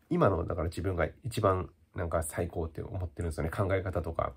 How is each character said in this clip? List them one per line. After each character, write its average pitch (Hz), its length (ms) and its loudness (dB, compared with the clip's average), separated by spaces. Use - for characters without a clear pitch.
今 160 200 6
の 85 160 2
だ 82 100 -4
か 85 60 0
ら 80 60 0
自 85 140 -4
分 92 140 0
が 82 120 4
一 - 180 -4
番 95 280 4
な 92 80 -4
ん 82 60 -2
か 80 140 2
最 87 240 -2
高 82 180 -4
っ 80 40 -6
て - 120 -8
思 90 240 -6
っ 85 40 -6
て - 120 -8
る 85 80 -2
ん - 20 -2
で - 40 -8
す - 20 -10
よ 73 60 -2
ね。 78 60 0
考 95 240 0
え 95 80 2
方 90 200 -2
と 85 120 -4
か。 - 240 -2